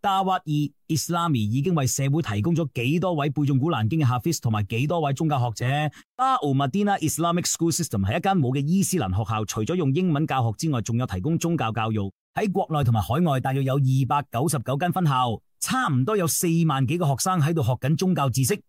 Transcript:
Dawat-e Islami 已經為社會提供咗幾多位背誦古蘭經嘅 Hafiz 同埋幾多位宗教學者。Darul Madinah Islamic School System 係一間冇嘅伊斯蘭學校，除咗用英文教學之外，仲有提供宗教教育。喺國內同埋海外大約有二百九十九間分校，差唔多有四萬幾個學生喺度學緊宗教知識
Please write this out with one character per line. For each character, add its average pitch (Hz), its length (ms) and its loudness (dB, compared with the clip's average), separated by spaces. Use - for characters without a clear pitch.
Dawat-e 185 680 0
Islami 165 480 0
已 113 260 0
經 180 120 0
為 135 120 2
社 139 240 -2
會 156 100 0
提 107 220 -2
供 170 120 2
咗 156 200 0
幾 135 260 0
多 180 140 0
位 135 160 -2
背 147 140 -2
誦 139 140 2
古 156 120 0
蘭 110 180 0
經 160 120 0
嘅 143 40 4
Hafiz 123 380 0
同 117 100 0
埋 104 120 0
幾 117 220 -2
多 170 140 0
位 139 140 0
宗 160 160 -2
教 143 80 0
學 123 160 0
者。 123 100 -6
Darul 254 360 0
Madinah 196 440 2
Islamic 170 480 0
School 165 260 0
System 110 320 -2
係 117 140 0
一 - 20 -2
間 196 160 0
冇 131 180 2
嘅 143 80 0
伊 180 200 2
斯 180 160 0
蘭 101 180 0
學 113 80 0
校， 110 220 -4
除 110 180 -4
咗 160 100 -2
用 143 200 2
英 180 180 2
文 147 140 0
教 131 180 0
學 113 140 0
之 160 120 -2
外， 120 120 0
仲 117 160 -2
有 127 80 -2
提 92 140 -4
供 151 180 0
宗 170 180 0
教 113 160 -2
教 110 180 -2
育。 101 220 -2
喺 196 180 0
國 190 160 -2
內 147 160 0
同 113 80 2
埋 110 80 4
海 - 200 -2
外 143 200 2
大 135 140 -2
約 139 80 0
有 131 140 0
二 131 300 2
百 139 240 0
九 131 160 0
十 156 120 -2
九 127 180 -4
間 175 160 0
分 185 140 0
校， 127 340 0
差 254 300 -2
唔 131 160 2
多 220 100 0
有 180 120 2
四 160 200 0
萬 135 180 2
幾 160 120 -2
個 175 80 0
學 139 120 2
生 185 220 0
喺 160 140 2
度 160 80 0
學 117 100 0
緊 139 240 0
宗 185 180 2
教 143 140 0
知 131 160 0
識 156 240 0